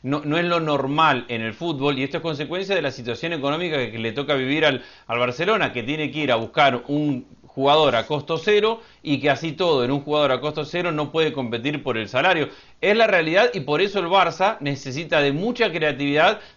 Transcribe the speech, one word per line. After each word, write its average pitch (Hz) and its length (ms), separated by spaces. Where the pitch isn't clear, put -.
no, 143 200
no 147 140
es 175 80
lo 170 140
normal 143 680
en 117 140
el 113 140
fútbol. 143 420
Y 135 60
esto 139 140
es 156 40
consecuencia 165 540
de 165 80
la 139 80
situación 123 420
económica 156 440
que, 120 140
que 113 60
le 113 140
toca 139 240
vivir 135 280
al, 139 200
al 117 100
Barcelona, 139 560
que 120 80
tiene 143 300
que 151 80
ir 143 120
a 120 40
buscar 123 520
un 147 540
jugador 139 420
a 113 120
costo 151 320
cero 214 420
y 139 180
que 147 80
así 156 220
todo 151 320
en 120 80
un 143 100
jugador 147 300
a 127 100
costo 151 240
cero 175 260
no 151 200
puede 156 220
competir 127 500
por 117 160
el 107 100
salario. 156 400
Es 208 160
la 226 80
realidad 190 480
y 196 60
por 147 200
eso 196 200
el 170 80
Barça 185 520
necesita 143 640
de 143 120
mucha 220 380
creatividad, 151 680